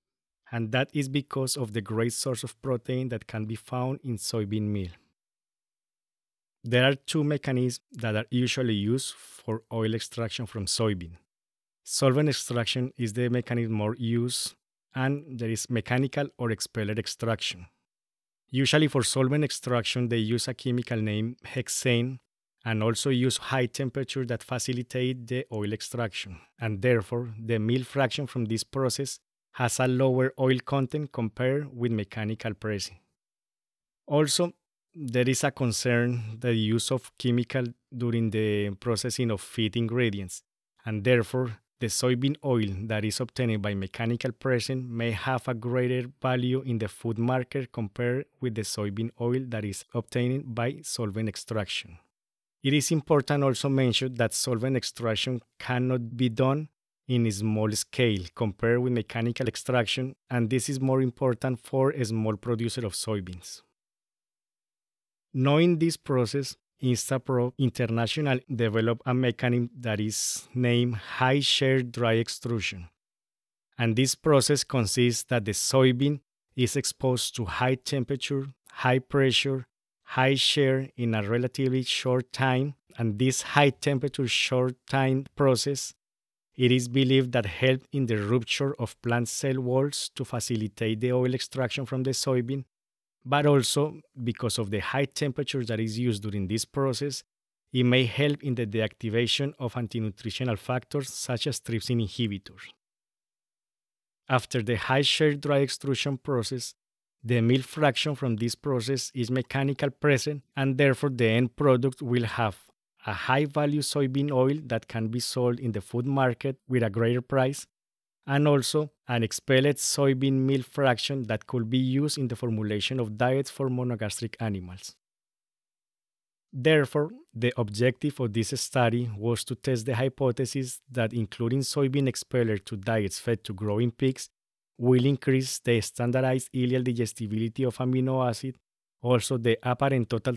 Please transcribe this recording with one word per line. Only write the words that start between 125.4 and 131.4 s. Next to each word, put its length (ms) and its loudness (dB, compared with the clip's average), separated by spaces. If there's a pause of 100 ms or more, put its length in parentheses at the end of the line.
Therefore, 600 2 (200)
the 240 0
objective 640 0
of 120 -2
this 160 0 (120)
study 560 0
was 280 -2
to 100 -8
test 320 -2
the 80 -2
hypothesis 880 -2 (100)
that 240 -2
including 460 -2